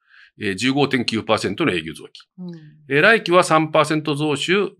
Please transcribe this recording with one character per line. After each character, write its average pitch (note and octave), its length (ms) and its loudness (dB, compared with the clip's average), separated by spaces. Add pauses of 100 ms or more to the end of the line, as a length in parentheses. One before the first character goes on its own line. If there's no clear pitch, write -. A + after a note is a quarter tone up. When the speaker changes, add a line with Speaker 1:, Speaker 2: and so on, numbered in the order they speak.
(420)
Speaker 1:
え G2+ 100 -2
ー、 - 40 -2
十 B2+ 160 0
五 C#3 160 2
点 B2+ 160 0
九 G#2+ 180 -2
パ A2 120 2
ー G2+ 40 0
セ G#2+ 120 -2
ン G2+ 60 -6
ト E3 100 0
の A#2+ 60 0
営 E2+ 100 -2
業 D#2+ 100 -10
増 - 140 -16
益。 - 60 -20 (260)
Speaker 2:
う F3+ 120 -14
ん。 E3+ 40 -14 (340)
Speaker 1:
え C#3 120 0
ー、 - 20 -
来 G#3+ 200 4
期 F3 80 -4
は F3 140 6
三 D#3+ 260 2
パ D#3 120 2
ー - 20 4
セ D#3 120 -2
ン D3+ 60 -2
ト D3+ 120 -2
増 D3 220 -2
収、 F3+ 440 -2